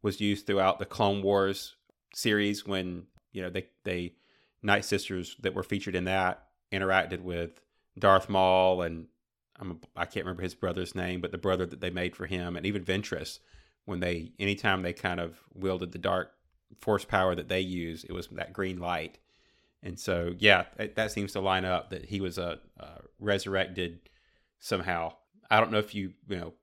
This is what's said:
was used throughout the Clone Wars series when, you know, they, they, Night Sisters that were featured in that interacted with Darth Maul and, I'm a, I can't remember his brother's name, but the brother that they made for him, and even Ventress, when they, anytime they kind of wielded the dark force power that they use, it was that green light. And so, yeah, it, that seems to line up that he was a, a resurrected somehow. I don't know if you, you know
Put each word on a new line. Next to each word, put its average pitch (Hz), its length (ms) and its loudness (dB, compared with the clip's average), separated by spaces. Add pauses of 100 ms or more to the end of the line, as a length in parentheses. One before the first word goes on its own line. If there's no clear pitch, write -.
was 101 200 -2
used 101 240 0
throughout 95 320 4
the 95 80 -6
Clone 101 380 0
Wars 98 520 2 (380)
series 104 520 0
when, 92 420 -4 (240)
you 92 100 -10
know, 90 80 -6
they, 92 180 -8 (160)
they, 87 300 -4 (480)
Night 104 240 4
Sisters 92 560 -4
that 95 120 -2
were 92 100 -4
featured 98 320 -4
in 90 100 0
that 92 400 0 (260)
interacted 95 500 2
with 85 400 -6 (360)
Darth 98 320 8
Maul 92 520 6
and, 82 260 -6 (520)
I'm 95 120 -10
a, 82 40 -8 (260)
I 87 40 0
can't 87 200 -6
remember 90 180 -6
his 90 100 -4
brother's 90 400 -4
name, 90 280 -4
but 87 100 -6
the 92 80 -8
brother 92 260 0
that 82 160 -12
they 90 80 -2
made 90 260 -4
for 87 120 -10
him, 90 280 -4
and 82 100 -6
even 101 180 -2
Ventress, 92 560 -4 (460)
when 90 160 -4
they, 87 380 -4
anytime 98 420 0
they 87 120 -2
kind 87 280 -4
of 85 200 -8 (120)
wielded 92 400 -4
the - 40 -10
dark 92 360 -2 (480)
force 104 240 0
power 95 280 2
that 87 140 -6
they 92 140 0
use, 87 420 -6
it - 80 -14
was 90 160 -8
that - 260 -10
green 92 240 -4
light. 87 400 -4 (640)
And 90 180 -10
so, 87 380 -2
yeah, 95 280 8 (120)
it, - 180 -6
that 107 160 0
seems 101 220 -4
to 104 60 -4
line 95 260 2
up 90 260 0
that 92 140 -10
he 98 160 -6
was 92 160 -6
a, 87 220 -6 (200)
a - 200 -18 (200)
resurrected 95 880 -2 (500)
somehow. 87 540 -2 (360)
I 107 100 8
don't 110 120 4
know 107 80 2
if 104 160 -4
you, 98 180 -6 (140)
you 98 100 -4
know 85 260 -8